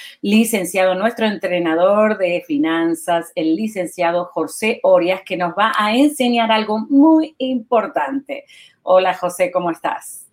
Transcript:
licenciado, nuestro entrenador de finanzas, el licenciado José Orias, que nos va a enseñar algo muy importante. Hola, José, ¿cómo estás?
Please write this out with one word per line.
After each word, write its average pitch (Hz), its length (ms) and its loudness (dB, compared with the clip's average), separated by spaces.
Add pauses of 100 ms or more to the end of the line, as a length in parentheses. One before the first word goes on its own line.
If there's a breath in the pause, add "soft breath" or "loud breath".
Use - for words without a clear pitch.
(240 loud breath)
licenciado, 196 720 2
nuestro 220 320 -2
entrenador 190 920 2
de 175 280 -2
finanzas, 165 920 -2
el 160 200 0
licenciado 180 720 -4
José 180 560 -4
Orias, 185 420 2
que 185 140 -8
nos 175 140 -2
va 208 260 0
a 214 180 0
enseñar 240 560 2
algo 214 280 0 (100)
muy 311 480 4
importante. 214 1080 -4 (360 soft breath)
Hola, 185 320 2
José, 180 380 -4
¿cómo 180 180 -2
estás? - 640 -8